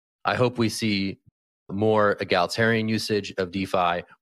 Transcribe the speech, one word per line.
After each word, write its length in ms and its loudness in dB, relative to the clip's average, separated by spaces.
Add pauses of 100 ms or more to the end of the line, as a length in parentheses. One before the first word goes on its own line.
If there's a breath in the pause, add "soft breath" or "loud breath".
(260)
I 100 0
hope 240 0
we 100 2
see 500 -2 (520)
more 480 2
egalitarian 720 0
usage 480 -2
of 140 -2
DeFi 520 0 (180 loud breath)